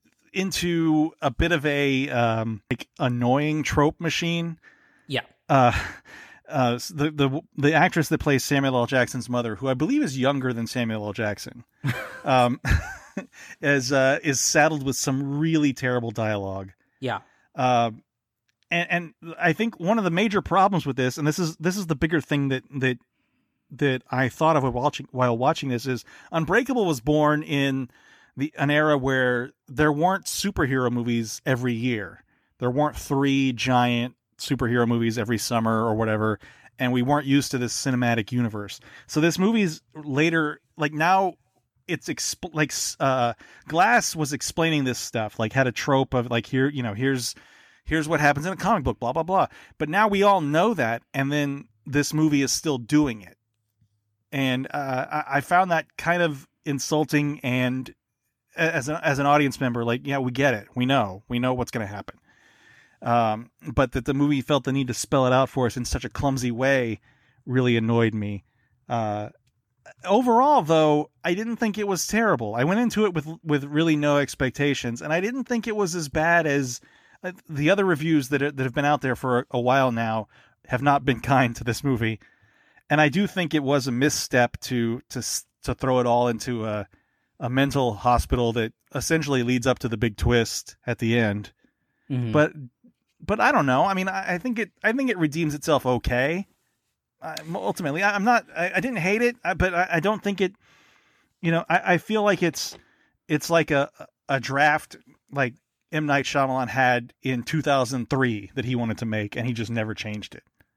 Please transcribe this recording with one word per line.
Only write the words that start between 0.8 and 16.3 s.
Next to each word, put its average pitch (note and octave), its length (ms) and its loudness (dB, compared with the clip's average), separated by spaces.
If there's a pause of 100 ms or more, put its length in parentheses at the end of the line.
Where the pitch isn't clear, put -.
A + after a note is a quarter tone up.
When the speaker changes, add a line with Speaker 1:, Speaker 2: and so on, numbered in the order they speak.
Speaker 1:
a C#3+ 80 0
bit E3 200 0
of D#3 140 0
a, C#3+ 460 0
um, A2+ 600 -2
like, - 180 -6 (100)
annoying C#3 640 0
trope D3+ 360 0
machine. E3+ 640 -4 (460)
Speaker 2:
Yeah. B2 160 -6 (260)
Speaker 1:
Uh, B2+ 240 6 (720)
uh, B2 280 0
s-, A#2+ 140 -8
the, D#3 220 -2
the, C#3+ 300 0 (160)
the D3 160 2
actress D#3+ 380 2
that D#3 80 2
plays C#3 260 2
Samuel C#3 320 0
L. A#2+ 100 2
Jackson's B2 440 -2
mother, A#2 260 -2
who C3 120 -6
I C3 60 0
believe A3+ 280 0
is C3+ 160 -4
younger C3 340 0
than A2+ 140 -4
Samuel A2 400 -4
L. G2+ 80 -6
Jackson, G#2+ 500 -6 (300)
<laughs> - 300 -12
um, B2+ 360 2 (500)
<laughs> - 520 -16
is, C#3 300 0
uh, C3+ 300 4
is C#3 180 -2
saddled D3+ 440 2
with C3+ 120 -2
some C#3 420 -2
really D#3 340 2
terrible B2 380 -2
dialogue. G2 640 -4 (280)